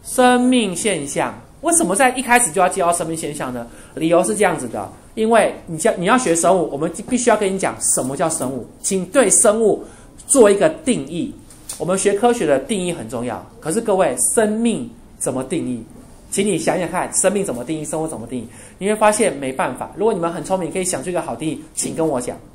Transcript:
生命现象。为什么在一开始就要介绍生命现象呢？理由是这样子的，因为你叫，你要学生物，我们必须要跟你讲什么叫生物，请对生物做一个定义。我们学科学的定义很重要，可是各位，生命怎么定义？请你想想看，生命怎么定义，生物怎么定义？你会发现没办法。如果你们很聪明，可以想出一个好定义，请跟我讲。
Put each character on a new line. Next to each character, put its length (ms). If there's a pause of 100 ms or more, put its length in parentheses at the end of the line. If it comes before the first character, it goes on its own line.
生 380
命 340
现 320
象。 260 (280)
为 120
什 100
么 120
在 200
一 60
开 180
始 120
就 100
要 80
介 120
绍 120
生 120
命 100
现 200
象 180
呢？ 140 (260)
理 140
由 160
是 100
这 100
样 140
子 120
的， 200 (240)
因 160
为 240 (140)
你 100
叫， 200
你 80
要 120
学 160
生 240
物， 140
我 60
们 120 (200)
必 80
须 120
要 80
跟 160
你 60
讲 200
什 220
么 140
叫 140
生 200
物， 160 (160)
请 260
对 220
生 320
物 220 (420)
做 240
一 60
个 140
定 360
义。 300 (420)
我 80
们 120
学 160
科 200
学 120
的 140
定 200
义 120
很 160
重 160
要， 220 (140)
可 120
是 100
各 140
位， 200 (180)
生 200
命 360 (300)
怎 140
么 100
定 240
义？ 160 (480)
请 140
你 120
想 220
想 80
看， 260
生 200
命 100
怎 100
么 100
定 140
义， 60
生 180
物 60
怎 100
么 80
定 140
义？ 80 (300)
你 100
会 80
发 160
现 240
没 160
办 240
法。 220
如 80
果 80
你 60
们 120
很 100
聪 160
明， 140
可 80
以 60
想 180
出 60
一 40
个 80
好 140
定 140
义， 120 (140)
请 180
跟 140
我 140
讲。 160 (180)